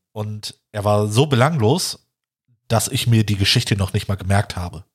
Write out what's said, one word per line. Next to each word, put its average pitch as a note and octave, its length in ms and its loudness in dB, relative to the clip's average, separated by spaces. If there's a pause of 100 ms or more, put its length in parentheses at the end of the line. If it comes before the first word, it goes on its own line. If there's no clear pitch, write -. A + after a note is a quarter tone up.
(140)
und G#2+ 420 -10 (160)
er G#2 140 -6
war G#2 220 2
so G#2+ 200 2
belanglos, C#3 800 0 (600)
dass A2+ 180 2
ich - 200 -4
mir A2 180 4
die G#2 100 -2
Geschichte G2+ 400 0
noch F#2+ 180 -2
nicht G#2 140 -4
mal G2 80 -2
gemerkt G2 400 -2
habe. F2+ 400 -10